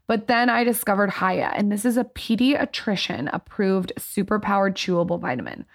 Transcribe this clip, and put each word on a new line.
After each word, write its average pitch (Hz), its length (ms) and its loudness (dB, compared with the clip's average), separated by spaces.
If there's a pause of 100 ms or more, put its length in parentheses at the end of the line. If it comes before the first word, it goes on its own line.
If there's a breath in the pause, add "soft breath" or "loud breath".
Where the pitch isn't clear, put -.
But 226 200 0
then 240 220 4
I 233 160 2
discovered 202 440 2
Haya, - 460 -2
and 202 160 0
this 202 140 -2
is 240 100 2
a 247 80 2
pediatrician - 1300 -2
approved 190 680 0
superpowered 202 760 0
chewable 175 480 0
vitamin. 110 540 -6